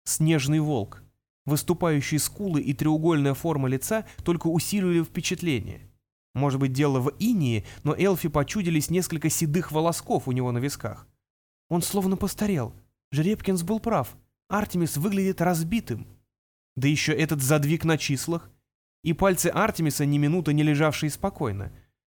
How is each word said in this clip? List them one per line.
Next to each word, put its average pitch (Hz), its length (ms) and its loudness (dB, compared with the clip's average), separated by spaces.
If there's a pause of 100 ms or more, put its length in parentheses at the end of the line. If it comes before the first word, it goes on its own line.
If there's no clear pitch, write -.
Снежный 156 560 2
волк. 147 420 -4 (420)
Выступающие 151 760 0
скулы 170 440 -2
и 135 100 -2
треугольная 156 640 2
форма 143 340 -2
лица 165 380 -2 (180)
только 175 220 0
усиливали 175 560 0
впечатление. 160 880 -4 (440)
Может 135 240 0
быть, 135 140 0
дело 135 280 2
в 131 180 -2
инее, 156 460 0 (200)
но 143 100 0
Элфи 180 340 2
почудились 156 600 0
несколько 165 380 -2
седых 156 440 0
волосков 165 540 -2
у 131 60 -2
него 123 200 0
на 120 60 -2
висках. 117 480 -6 (600)
Он 170 140 2
словно 190 340 0
постарел. 196 580 -2 (380)
Жеребкинс 185 500 0
был 208 160 -2
прав. 202 380 -2 (320)
Артемис 175 480 -2
выглядит 190 440 0
разбитым. 170 680 -2 (680)
Да 131 120 2
ещё 151 240 2
этот 156 280 0
задвиг 147 440 2
на 160 120 4
числах. 156 540 -4 (540)
И 165 80 2
пальцы 180 340 2
Артемиса, 165 600 0
ни 143 120 2
минуты 151 340 2
не 151 120 4
лежавшие 151 460 2
спокойно. 107 640 -6 (440)